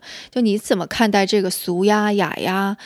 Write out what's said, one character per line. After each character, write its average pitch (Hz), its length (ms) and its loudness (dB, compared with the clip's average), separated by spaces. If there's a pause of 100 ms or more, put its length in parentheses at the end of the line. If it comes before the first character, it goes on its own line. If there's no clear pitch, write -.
(300)
就 247 100 -2
你 214 160 2
怎 220 220 0
么 170 80 -6
看 220 240 0
待 196 160 4
这 202 160 2
个 185 80 -2
俗 180 340 -2
呀、 208 280 2
雅 190 240 0
呀， 196 500 -2